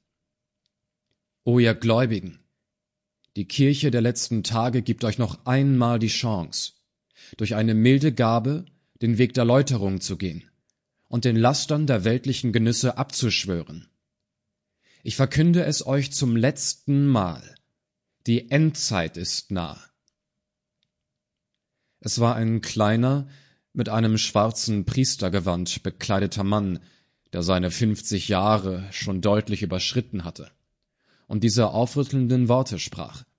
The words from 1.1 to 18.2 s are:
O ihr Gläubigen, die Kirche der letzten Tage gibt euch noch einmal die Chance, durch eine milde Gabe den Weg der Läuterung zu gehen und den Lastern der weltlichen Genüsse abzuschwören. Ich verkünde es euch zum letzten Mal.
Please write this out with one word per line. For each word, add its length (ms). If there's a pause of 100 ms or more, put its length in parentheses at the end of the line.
O 140
ihr 160
Gläubigen, 640 (960)
die 80
Kirche 460
der 100
letzten 440
Tage 360
gibt 240
euch 140
noch 260
einmal 540
die 100
Chance, 640 (640)
durch 180
eine 200
milde 400
Gabe 500 (380)
den 160
Weg 160
der 100
Läuterung 560
zu 160
gehen 340 (580)
und 180
den 100
Lastern 500
der 180
weltlichen 500
Genüsse 420
abzuschwören. 960 (1120)
Ich 140
verkünde 480
es 220
euch 260
zum 220
letzten 720
Mal. 480 (720)